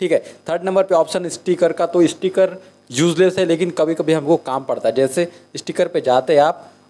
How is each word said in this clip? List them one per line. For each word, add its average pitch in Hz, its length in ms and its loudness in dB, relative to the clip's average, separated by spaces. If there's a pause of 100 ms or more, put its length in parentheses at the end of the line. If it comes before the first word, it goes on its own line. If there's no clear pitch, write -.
ठीक 175 120 -2
है, 139 60 4 (300)
third 175 160 -6
number 190 180 2
पे 190 120 0
option 175 340 0
sticker 170 440 0
का, 170 140 -2
तो 175 220 4
sticker 185 480 -2 (360)
useless 170 460 2
है 185 60 0
लेकिन 170 280 0
कभी-कभी 160 400 0
हमको 156 300 2
काम 135 220 -6
पड़ता - 240 -4
है। 113 60 0
जैसे 135 340 0 (280)
sticker 170 320 -4
पे 165 140 -4
जाते 131 320 0
हैं 143 80 6
आप 165 260 -2 (200)